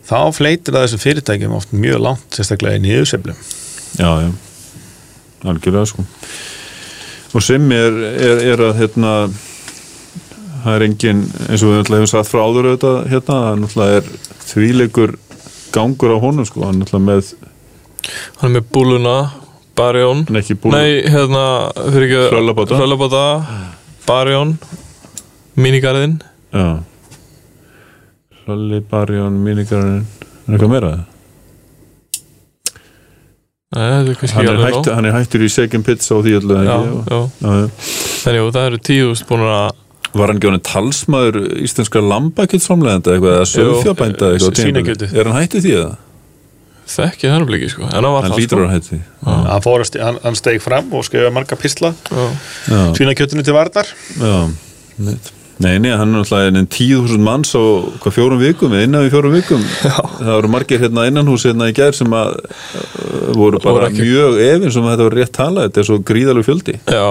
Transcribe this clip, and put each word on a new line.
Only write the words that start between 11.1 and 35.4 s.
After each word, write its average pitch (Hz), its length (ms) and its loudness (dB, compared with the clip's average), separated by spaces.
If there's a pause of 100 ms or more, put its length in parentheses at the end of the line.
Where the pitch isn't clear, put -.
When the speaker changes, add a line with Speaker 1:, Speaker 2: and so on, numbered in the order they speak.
Speaker 2:
eins 113 240 0
og 104 80 6
við 104 60 4
náttúrulega 107 240 2
hefum 107 100 2
sagt 107 160 0
frá 117 160 0
áður 123 240 2
auðvitað, 127 380 2
hérna, 131 320 0
það 117 100 0
er 104 140 -2
náttúrulega 104 400 2
er - 80 -14 (400)
þvílíkur 117 640 2 (540)
gangur 120 440 0
á 110 80 2
honum, 135 300 0
sko, - 160 -6
hann 95 100 -2
er 95 80 0
náttúrulega 98 240 0
með 98 240 0 (1000)
Speaker 3:
Hann 127 160 -2
er 123 100 2
með 113 80 -10
Búluna, 123 480 2 (600)
Barjón. 123 520 2
Speaker 2:
Nei, 107 140 0
ekki 104 180 -4
Búluna. 143 240 2
Speaker 3:
Nei, 147 240 2
hérna, 135 380 2 (420)
fyrir 135 220 4
ekki 131 160 2
Speaker 2:
Hröllabáta. 113 500 2
Speaker 3:
Hröllabáta, 135 480 2 (800)
Barjón, 135 560 0 (1000)
Mínigarðinn. 135 640 2 (280)
Speaker 2:
Já. 95 200 0 (1700)
Hrölli, 107 400 -4
Barjón, 101 600 -2
Mínigarðinn. 101 640 0 (400)
Er 110 120 -2
eitthvað 107 160 4
meira? 104 200 0 (2750)
Speaker 3:
Nei, 113 140 -2
þetta 135 240 2
er 123 80 -4
kannski 113 160 -4
Speaker 2:
Hann 107 140 2
er 107 80 2
Speaker 3:
alveg 117 100 2
Speaker 2:
hætt-, 127 140 0
Speaker 3:
nóg. 135 160 0
Speaker 2:
hann 113 100 2
er 107 80 2
hættur 120 300 0